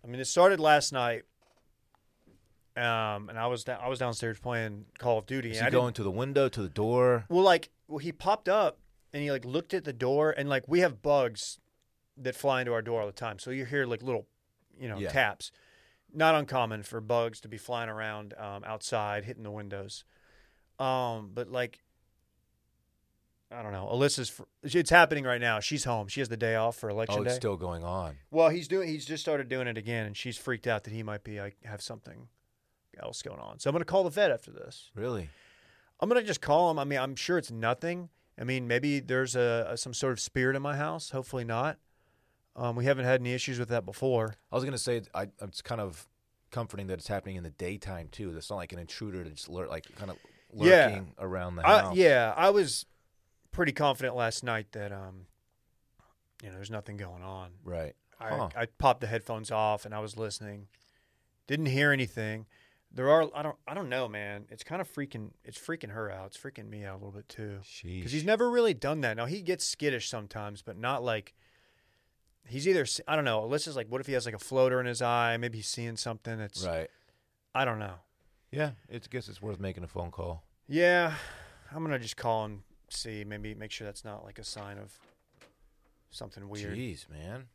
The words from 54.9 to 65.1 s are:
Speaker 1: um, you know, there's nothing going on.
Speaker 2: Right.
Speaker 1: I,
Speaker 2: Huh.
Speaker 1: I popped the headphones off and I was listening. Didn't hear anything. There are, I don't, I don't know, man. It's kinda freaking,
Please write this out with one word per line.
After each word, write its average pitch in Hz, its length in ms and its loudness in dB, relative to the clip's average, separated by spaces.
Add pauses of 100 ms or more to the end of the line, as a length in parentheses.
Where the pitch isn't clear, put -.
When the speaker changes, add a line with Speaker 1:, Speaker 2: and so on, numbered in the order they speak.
Speaker 1:
um, 95 320 -14 (1160)
you 113 60 -14
know, 92 80 -14
there's 98 160 -12
nothing 104 240 -8
going 90 280 -12
on. 92 280 -12 (140)
Speaker 2:
Right. 82 280 -6 (280)
Speaker 1:
I, 113 80 -6
Speaker 2:
Huh. 107 260 -2
Speaker 1:
I 117 120 -2
popped 127 340 4
the 117 60 -6
headphones 110 440 -6
off 107 320 2
and 107 100 -12
I 107 60 -4
was 107 160 -8
listening. 104 540 -10 (760)
Didn't 151 180 0
hear 143 260 4
anything. 110 540 -2 (460)
There 127 180 0
are, 160 260 6
I 147 80 -6
don't, 151 140 -6 (100)
I 139 60 -8
don't 175 160 -6
know, 123 180 -2
man. 104 420 -8
It's 117 140 -16
kinda 180 220 -6
freaking, 139 460 -8 (120)